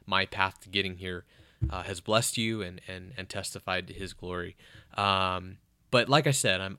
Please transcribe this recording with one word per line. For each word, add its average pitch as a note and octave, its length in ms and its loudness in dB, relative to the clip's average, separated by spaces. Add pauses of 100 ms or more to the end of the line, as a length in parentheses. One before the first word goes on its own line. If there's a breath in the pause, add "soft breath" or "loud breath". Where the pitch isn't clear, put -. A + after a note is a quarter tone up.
my F#2+ 200 2
path F#2+ 360 0
to G2+ 80 -20
getting F#2+ 260 0
here, F2+ 300 -8 (440 loud breath)
uh, F#2 140 -6
has F#2+ 180 -6
blessed A2 360 4
you A2+ 240 0
and, F2+ 260 -8
and, F#2 300 -12
and F#2+ 100 -8
testified F#2 600 -4
to - 60 -14
his F2+ 200 -8
glory. F2+ 420 -6 (400 loud breath)
Um, F#2+ 640 2 (320)
but A#2+ 180 4
like C#3+ 200 6
I C#3+ 40 4
said, F#2+ 300 2
I'm, F#2+ 180 -6